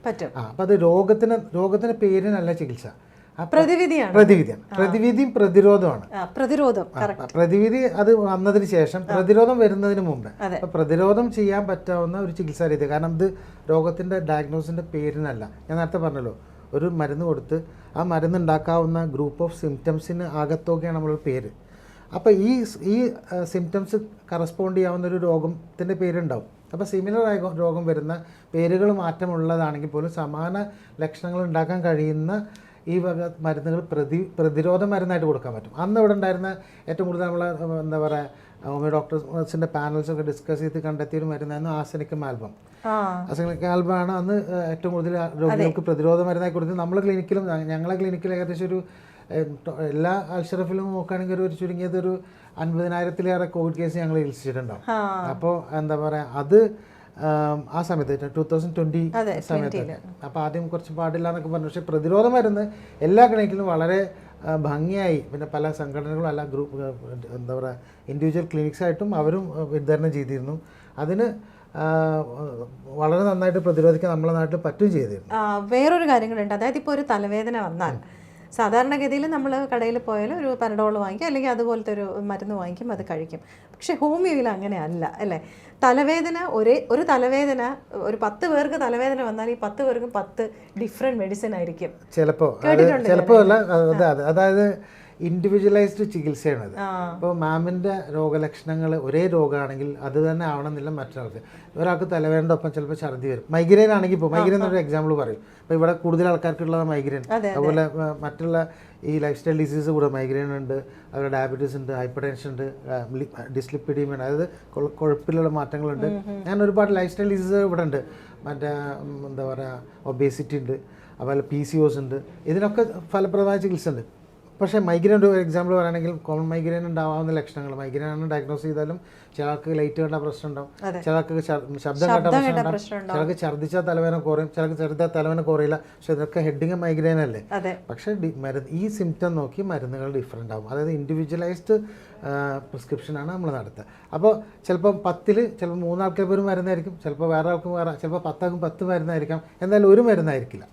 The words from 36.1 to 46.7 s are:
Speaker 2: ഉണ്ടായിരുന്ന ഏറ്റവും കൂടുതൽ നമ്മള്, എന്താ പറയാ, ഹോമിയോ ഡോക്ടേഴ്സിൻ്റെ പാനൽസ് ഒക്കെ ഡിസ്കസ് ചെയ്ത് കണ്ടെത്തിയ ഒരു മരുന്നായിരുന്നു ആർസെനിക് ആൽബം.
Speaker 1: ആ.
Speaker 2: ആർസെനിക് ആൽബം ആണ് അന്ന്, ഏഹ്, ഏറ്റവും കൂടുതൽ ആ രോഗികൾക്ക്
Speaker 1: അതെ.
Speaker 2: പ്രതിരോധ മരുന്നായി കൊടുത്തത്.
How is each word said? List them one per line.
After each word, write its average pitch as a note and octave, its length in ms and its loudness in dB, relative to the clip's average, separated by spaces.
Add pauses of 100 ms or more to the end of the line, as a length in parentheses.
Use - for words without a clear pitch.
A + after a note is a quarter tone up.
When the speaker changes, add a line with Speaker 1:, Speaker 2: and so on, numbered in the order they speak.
Speaker 2:
ഉണ്ടായിരുന്ന F#3+ 420 -2 (320)
ഏറ്റവും E3+ 180 -2
കൂടുതൽ F3 200 -2
നമ്മള്, F3 320 -2 (220)
എന്താ D#3 180 -2
പറയാ, D3+ 300 -2 (360)
ഹോമിയോ C#3+ 260 -2
ഡോക്ടേഴ്സിൻ്റെ D#3+ 760 -2
പാനൽസ് D3+ 440 -4
ഒക്കെ D#3 120 -4
ഡിസ്കസ് D3 380 -4
ചെയ്ത് D#3 220 -4
കണ്ടെത്തിയ D3+ 360 -4
ഒരു D#3 60 -2
മരുന്നായിരുന്നു D3+ 460 -6
ആർസെനിക് D3+ 540 -6
ആൽബം. A2 260 -8 (360)
Speaker 1:
ആ. F#3+ 420 -2
Speaker 2:
ആർസെനിക് E3+ 380 -4
ആൽബം F3+ 280 2
ആണ് F3+ 180 0
അന്ന്, F#3 220 0
ഏഹ്, F3+ 200 -2
ഏറ്റവും E3+ 400 -4
കൂടുതൽ F3 220 -2
ആ E3 100 -2
രോഗികൾക്ക് D#3+ 360 2
Speaker 1:
അതെ. E3 180 2
Speaker 2:
പ്രതിരോധ E3 400 4
മരുന്നായി F3 320 0
കൊടുത്തത്. F3 260 -2